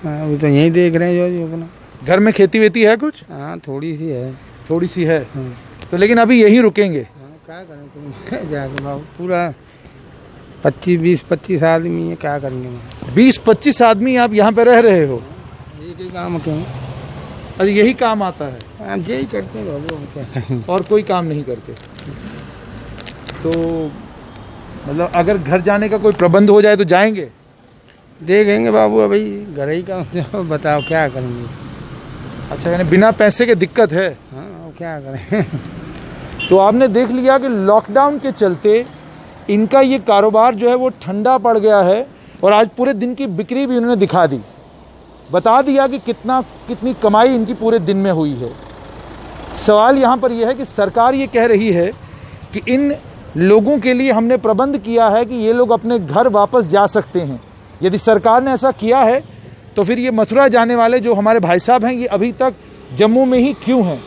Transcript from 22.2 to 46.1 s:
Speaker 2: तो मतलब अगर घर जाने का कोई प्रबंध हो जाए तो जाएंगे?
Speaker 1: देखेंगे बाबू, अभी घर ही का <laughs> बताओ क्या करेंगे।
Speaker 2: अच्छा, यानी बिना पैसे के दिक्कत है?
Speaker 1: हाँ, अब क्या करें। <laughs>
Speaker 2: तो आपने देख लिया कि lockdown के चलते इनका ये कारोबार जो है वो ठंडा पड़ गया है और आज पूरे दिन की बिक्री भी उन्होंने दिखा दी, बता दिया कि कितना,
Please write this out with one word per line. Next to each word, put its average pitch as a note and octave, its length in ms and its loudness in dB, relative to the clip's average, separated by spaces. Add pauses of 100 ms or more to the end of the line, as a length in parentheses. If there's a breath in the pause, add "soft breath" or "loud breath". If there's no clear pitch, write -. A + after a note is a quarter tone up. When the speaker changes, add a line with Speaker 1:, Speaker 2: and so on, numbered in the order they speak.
Speaker 2:
तो D#3 80 -2 (1400)
मतलब D#3+ 280 -4
अगर F3 220 2
घर F3 240 0
जाने G3+ 280 0
का G#3+ 80 -2
कोई G#3 160 2
प्रबंध F3+ 360 4
हो G#3 120 8
जाए G#3 140 6
तो G3+ 80 0
जाएंगे? F#3 460 2 (960)
Speaker 1:
देखेंगे G#3 480 2
बाबू, G#3+ 280 4
अभी G#3 540 0
घर C#3+ 160 -6
ही F3 200 -4
का F#3 80 -8
<laughs> D#3+ 440 -8
बताओ D3+ 400 -2
क्या D#3 280 0
करेंगे। B2 360 -8 (1040)
Speaker 2:
अच्छा, E3+ 200 -4
यानी F3 120 0
बिना F#3 280 4
पैसे A3 340 2
के A#3 100 4
दिक्कत F#3 360 0
है? F3+ 180 -2
Speaker 1:
हाँ, C3+ 340 -16
अब E3 340 -18
क्या E3 220 -10
करें। C3+ 440 -6
<laughs> - 1080 -12
Speaker 2:
तो F3+ 80 6
आपने G#3+ 300 4
देख A3+ 220 0
लिया B3+ 280 2
कि C4+ 100 -2
lockdown A3 720 2
के C4+ 120 -6
चलते G#3 540 0 (640)
इनका G#3+ 320 2
ये C4 180 2
कारोबार A3 560 4
जो A#3 140 0
है B3 60 2
वो B3+ 140 0
ठंडा A3 480 -2
पड़ A3+ 200 2
गया G#3 220 4
है G3+ 280 2 (360 loud breath)
और G3 100 4
आज G#3+ 240 4
पूरे C4 160 0
दिन A#3 220 -4
की C4+ 120 -6
बिक्री A3 400 -4
भी B3 100 -2
उन्होंने A#3+ 180 0
दिखा F3+ 320 2
दी, C3 120 -2 (920)
बता A3+ 300 2
दिया C4+ 260 2
कि C4 100 -4
कितना, B3 440 -4